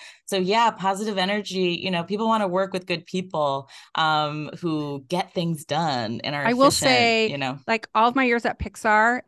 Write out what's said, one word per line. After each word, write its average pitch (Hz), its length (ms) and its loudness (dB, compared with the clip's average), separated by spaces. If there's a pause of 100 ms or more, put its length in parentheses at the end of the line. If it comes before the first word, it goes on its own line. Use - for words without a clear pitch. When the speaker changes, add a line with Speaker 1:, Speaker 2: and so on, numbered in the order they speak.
(260)
Speaker 1:
so, 202 100 -2
yeah, 208 360 2
positive 190 440 -2
energy, 185 640 -2
you 185 120 -4
know, 170 100 0
people 202 240 -4
wanna 220 220 2
work 185 240 0
with 185 140 -6
good 170 200 -4
people, 151 600 -2 (260)
um, 151 560 0 (100)
who 147 480 -4
get 185 240 -4
things 165 320 -4
done 131 600 -2
and 147 100 -4
are 143 100 -2
Speaker 2:
I 233 100 2
will 262 120 6
Speaker 1:
efficient, - 220 2
Speaker 2:
say, 233 420 4
Speaker 1:
you 143 80 -6
know. 135 300 -6
Speaker 2:
like, 226 260 -2
all 226 140 6
of 247 80 0
my 269 80 4
years 233 200 2
at - 140 -2
Pixar, 220 680 2